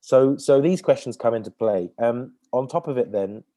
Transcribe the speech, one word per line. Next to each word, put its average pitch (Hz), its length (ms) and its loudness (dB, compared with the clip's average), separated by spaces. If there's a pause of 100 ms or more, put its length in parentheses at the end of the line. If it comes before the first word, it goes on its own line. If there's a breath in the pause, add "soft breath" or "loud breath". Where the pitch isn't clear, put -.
So, 135 360 4
so 139 240 2
these 175 220 0
questions 127 340 0
come 117 180 0
into 107 180 -8
play. 98 460 -2
Um, 120 340 -2 (200)
on 127 140 -2
top 160 220 -6
of 131 100 -4
it 107 140 -2
then 104 320 -6 (120)